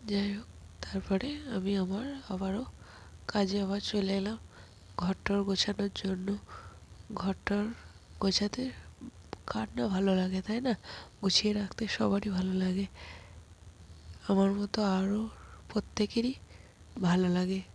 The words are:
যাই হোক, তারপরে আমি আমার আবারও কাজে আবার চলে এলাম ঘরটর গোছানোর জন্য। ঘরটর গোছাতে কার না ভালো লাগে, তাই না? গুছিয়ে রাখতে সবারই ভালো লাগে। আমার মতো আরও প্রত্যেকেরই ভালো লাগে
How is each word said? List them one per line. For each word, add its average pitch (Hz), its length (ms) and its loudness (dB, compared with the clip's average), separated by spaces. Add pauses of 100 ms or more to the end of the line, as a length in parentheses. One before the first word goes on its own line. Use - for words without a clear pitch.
যাই 202 280 0
হোক, 214 140 -8 (340)
তারপরে 196 560 -2 (180)
আমি 196 220 2
আমার 220 520 -2
আবারও 190 360 -2 (640)
কাজে 202 340 2
আবার 196 180 0
চলে 196 380 0
এলাম 202 200 -2 (600)
ঘরটর 196 460 2
গোছানোর 202 520 2
জন্য। 190 420 -2 (760)
ঘরটর 202 500 0 (560)
গোছাতে 208 520 0 (760)
কার 156 280 -2
না 240 120 2
ভালো 190 280 4
লাগে, 185 260 2
তাই 220 200 0
না? 254 120 2 (480)
গুছিয়ে 208 320 4
রাখতে 208 340 -2
সবারই 208 420 2
ভালো 185 240 2
লাগে। 185 320 2 (1400)
আমার 196 240 6
মতো 202 320 0
আরও 202 460 2 (400)
প্রত্যেকেরই 226 640 0 (680)
ভালো 180 280 6
লাগে 180 320 2 (140)